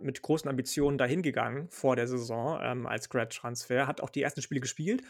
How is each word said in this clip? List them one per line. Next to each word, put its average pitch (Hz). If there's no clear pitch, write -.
mit 127
großen 151
Ambitionen 139
dahin 135
gegangen 135
vor 127
der 120
Saison, 120
ähm, 123
als 113
Grad-Transfer, 123
hat 147
auch -
die 143
ersten 139
Spiele 135
gespielt, 190